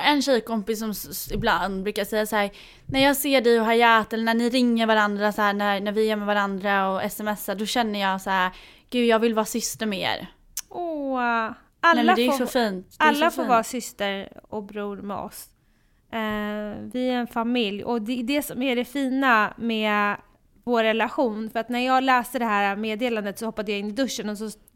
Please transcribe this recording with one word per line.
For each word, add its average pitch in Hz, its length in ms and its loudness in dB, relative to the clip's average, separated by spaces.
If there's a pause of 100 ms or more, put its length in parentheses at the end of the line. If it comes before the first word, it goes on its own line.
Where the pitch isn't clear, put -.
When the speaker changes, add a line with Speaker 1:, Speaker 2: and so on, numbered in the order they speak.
Speaker 1:
har 294 120 4
en 285 100 2
tjejkompis 226 580 0
som 220 100 -4
s-, 190 200 -8
s-, - 220 -10
ibland 190 500 0
brukar 202 220 -2
säga 214 220 -2
så 220 100 -2
här: 202 140 2 (360)
"När 269 140 0
jag 277 160 6
ser 269 240 2
dig 233 200 6
och 220 60 0
Hayat, 226 460 6
eller 226 120 -2
när 226 100 2
ni 233 160 2
ringer 233 360 2
varandra 208 460 2
så 214 100 -2
här, 208 120 4
när, 202 260 0
när 208 120 -4
vi 220 180 0
är 214 60 0
med 208 100 -6
varandra 202 640 0
och 190 240 -2
smsar, 208 420 -6
då 208 120 -4
känner 208 340 -2
jag 190 200 0
så 202 100 -6
här: 185 200 2 (400)
'Gud, 247 160 2
jag 226 120 6
vill 226 160 2
vara 214 100 2
syster 220 420 -6
med 202 120 -4
er.'" 131 280 -4 (420)
Speaker 2:
Åh, 302 520 -6
alla 233 340 -2 (400)
Speaker 1:
Nej, 240 100 2
men 233 120 6
det 240 100 4
är 254 40 2
Speaker 2:
får, 277 80 0
Speaker 1:
så 240 80 0
fint. 214 520 -2
Det 311 60 2
är 311 40 6
Speaker 2:
alla 302 220 4
Speaker 1:
så 320 60 -6
Speaker 2:
får 339 60 -2
Speaker 1:
fint. - 60 -2
Speaker 2:
vara 226 160 4
syster 202 640 -6 (200)
och 214 160 -8
bror 202 320 -8
med 196 200 -10
oss. - 300 -12 (680)
Eh, 214 680 -4 (140)
vi 254 160 -2
är 254 100 0
en 240 80 -4
familj, 233 580 -2
och 233 180 -2
det 214 180 -4
är - 20 -4
det 285 200 0
som 254 200 -6
är 262 140 0
det 240 80 -2
fina 262 720 2
med 214 600 0 (480)
vår 233 180 2
relation. 220 680 0
För 226 80 -6
att 226 100 -6
när 240 180 -2
jag 262 180 4
läste 262 340 2
det 247 60 -2
här 202 320 2
meddelandet 214 600 -4
så 226 80 -6
hoppade 220 260 -4
jag 202 60 -2
in 202 100 -6
i 214 40 -8
duschen, 214 360 -4
och 208 100 -6
så 214 120 -8 (260)